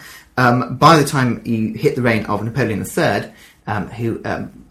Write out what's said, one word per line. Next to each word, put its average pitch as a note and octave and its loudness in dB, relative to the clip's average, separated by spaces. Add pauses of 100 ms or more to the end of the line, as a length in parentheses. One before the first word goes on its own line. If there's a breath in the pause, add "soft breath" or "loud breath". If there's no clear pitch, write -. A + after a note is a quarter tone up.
(380 loud breath)
um, B2 2
by D#3 8
the C#3+ 4
time B2+ 0
you A2 -2
hit - 0
the C3 -2
reign A2+ 2
of G#2 -2
Napoleon A2+ -2
the F#2 -6
third, A#2+ -2 (340 loud breath)
um, G#2 -4
who, A2+ -6
um, - -8